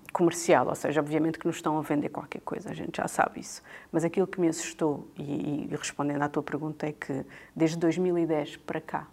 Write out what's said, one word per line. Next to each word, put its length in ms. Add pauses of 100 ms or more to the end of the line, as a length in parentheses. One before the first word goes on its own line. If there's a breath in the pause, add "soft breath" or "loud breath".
(120)
comercial, 560
ou 60
seja, 260
obviamente 380
que 80
nos 100
estão 220
a 20
vender 300
qualquer 320
coisa, 280
a 40
gente 240
já 100
sabe 320
isso. 220 (280 loud breath)
Mas 140
aquilo 220
que 120
me 100
assustou, 680
e, 560
e 40
respondendo 440
à 80
tua 140
pergunta, 440
é 60
que 320 (320 loud breath)
desde 220
dois 180
mil 220
e 80
dez 320
para 240
cá, 300